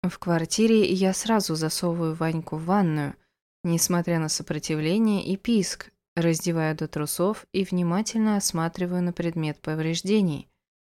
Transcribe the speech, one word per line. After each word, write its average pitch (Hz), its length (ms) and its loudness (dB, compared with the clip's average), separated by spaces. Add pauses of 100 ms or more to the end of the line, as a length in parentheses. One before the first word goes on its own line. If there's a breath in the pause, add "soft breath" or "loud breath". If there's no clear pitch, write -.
В 180 160 -4
квартире 208 720 4
я 190 220 2
сразу 208 400 0
засовываю 160 600 -2
Ваньку 165 400 -2
в 160 100 -8
ванную, 165 480 2 (500)
несмотря 170 540 2
на 160 120 -2
сопротивление 170 960 0
и 190 140 -4
писк, - 540 -2 (240)
раздеваю 160 600 0
до 151 120 -6
трусов 175 640 -2
и 196 120 0
внимательно 196 720 0
осматриваю 180 680 -2
на 175 100 -2
предмет 165 460 -4
повреждений. 165 880 -2 (420)